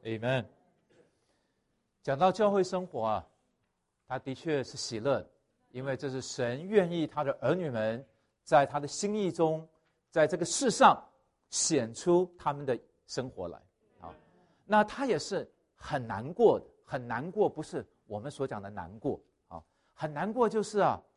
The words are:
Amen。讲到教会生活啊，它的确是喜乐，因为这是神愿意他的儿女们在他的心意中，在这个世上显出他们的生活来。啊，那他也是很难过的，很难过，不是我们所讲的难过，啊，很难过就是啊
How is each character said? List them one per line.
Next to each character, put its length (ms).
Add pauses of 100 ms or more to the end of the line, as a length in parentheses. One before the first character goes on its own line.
Amen。 380 (1600)
讲 160
到 140
教 180
会 140
生 220
活 180
啊， 220 (800)
它 120
的 160
确 300
是 140
喜 200
乐， 240 (480)
因 140
为 140
这 100
是 140
神 440
愿 240
意 160
他 160
的 80 (120)
儿 120
女 140
们 340 (400)
在 220
他 160
的 80
心 260
意 160
中， 380 (420)
在 160
这 120
个 80
世 240
上 280 (520)
显 420
出 460
他 160
们 100
的 140 (280)
生 220
活 200
来。 120 (400)
啊， 80 (560)
那 180
他 220
也 140
是 280 (280)
很 320
难 260
过 260
的， 60 (220)
很 200
难 240
过， 160
不 160
是 240 (200)
我 120
们 120
所 160
讲 160
的 80
难 280
过， 220 (280)
啊， 140 (300)
很 180
难 220
过 160
就 140
是 160
啊 200 (180)